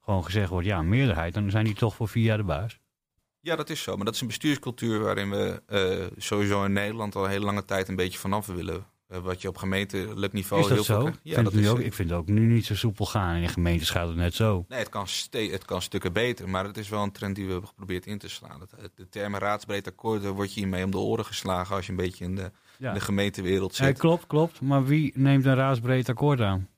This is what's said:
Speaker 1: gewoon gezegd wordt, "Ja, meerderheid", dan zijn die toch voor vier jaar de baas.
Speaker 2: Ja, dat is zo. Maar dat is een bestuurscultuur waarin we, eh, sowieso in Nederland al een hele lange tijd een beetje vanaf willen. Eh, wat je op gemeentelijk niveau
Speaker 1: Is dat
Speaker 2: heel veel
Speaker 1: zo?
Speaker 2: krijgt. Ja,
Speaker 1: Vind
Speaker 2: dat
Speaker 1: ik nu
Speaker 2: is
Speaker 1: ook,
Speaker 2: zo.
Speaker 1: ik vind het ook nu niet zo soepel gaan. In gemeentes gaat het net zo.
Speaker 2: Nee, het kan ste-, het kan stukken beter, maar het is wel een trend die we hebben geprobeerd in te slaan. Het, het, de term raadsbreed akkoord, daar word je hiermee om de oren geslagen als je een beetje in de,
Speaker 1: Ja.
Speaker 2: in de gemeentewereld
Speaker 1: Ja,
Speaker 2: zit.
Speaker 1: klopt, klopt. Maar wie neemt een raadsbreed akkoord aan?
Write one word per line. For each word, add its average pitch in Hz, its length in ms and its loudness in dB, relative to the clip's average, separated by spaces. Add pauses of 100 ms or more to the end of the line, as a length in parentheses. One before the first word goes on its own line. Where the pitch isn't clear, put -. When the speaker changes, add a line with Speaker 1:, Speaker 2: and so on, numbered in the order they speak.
Speaker 1:
gewoon 95 240 0
gezegd 95 240 0
wordt, 90 180 0
"Ja, 95 160 0
meerderheid", 87 520 2
dan 104 160 0
zijn 107 140 2
die 107 100 0
toch 107 200 0
voor 110 140 -4
vier 113 160 2
jaar 110 120 4
de 107 80 -2
baas. 90 340 -2 (640)
Speaker 2:
Ja, 160 160 -2
dat 147 140 -4
is 151 120 -6
zo. 95 140 -4
Maar 98 80 -4
dat 110 100 0
is - 60 -2
een 131 60 -4
bestuurscultuur 117 760 0
waarin 101 300 0
we, 101 360 -2
eh, 92 400 0 (160)
sowieso 101 420 0
in 98 80 2
Nederland 104 440 -2
al 98 80 0
een 95 60 0
hele 101 140 -2
lange 101 200 -2
tijd 95 240 -2
een 95 80 -4
beetje 92 220 -2
vanaf 101 280 -2
willen. 87 400 -6 (200)
Eh, 92 120 -10
wat 92 240 -6
je 98 60 -4
op 92 80 -8
gemeentelijk 101 760 -4
niveau 101 300 0
Speaker 1:
Is 101 60 4
dat 113 80 4
Speaker 2:
heel 104 100 2
veel 110 100 4
Speaker 1:
zo? 107 60 4
Speaker 2:
krijgt. - 200 -2
Ja, 156 120 -10
Speaker 1:
Vind 120 100 6
Speaker 2:
dat 95 100 2
Speaker 1:
ik 107 60 6
nu 104 40 6
Speaker 2:
is 104 80 6
Speaker 1:
ook, 120 60 2
Speaker 2:
zo. 123 60 0
Speaker 1:
ik 113 100 -4
vind 85 160 -2
het 87 80 0
ook 82 100 -4
nu 104 120 4
niet 113 260 6
zo 107 80 -2
soepel 101 320 0
gaan. 90 300 0
In 85 120 0
gemeentes 85 420 2
gaat 87 180 0
het 82 80 -4
net 87 180 0
zo. 104 340 2
Speaker 2:
Nee, 131 100 -6
het 107 100 -4
kan 98 200 -6
ste-, - 420 -4
het 92 140 -6
kan 92 180 -4
stukken 92 300 -4
beter, 107 360 0
maar 95 160 -2
het 101 120 -10
is 107 120 -8
wel 104 140 -2
een 101 100 -2
trend 98 220 -4
die 101 100 -6
we 95 60 -4
hebben 92 180 -4
geprobeerd 95 380 -8
in 104 120 -10
te 98 100 -14
slaan. - 320 -16
Het, 92 160 -18
het, 98 200 -16
de 95 120 -20
term 101 280 -4
raadsbreed 101 500 -2
akkoord, 107 360 -2
daar 98 100 -2
word 98 220 -4
je 110 60 -6
hiermee 92 240 0
om 95 60 -2
de 95 80 -2
oren 107 260 0
geslagen 95 520 -4
als 92 100 -4
je - 40 -10
een 92 80 -4
beetje 90 260 -4
in 90 100 -4
de, 95 160 -6 (280)
Speaker 1:
Ja. 131 100 -6
Speaker 2:
in 101 60 -4
de 101 60 -2
gemeentewereld 98 760 0
Speaker 1:
Ja, 135 100 0
Speaker 2:
zit. 135 120 4
Speaker 1:
klopt, 165 280 2
klopt. 156 340 0
Maar 135 260 2
wie 147 280 2
neemt 135 300 6
een 135 100 6
raadsbreed 127 540 2
akkoord 135 320 2
aan? 95 360 2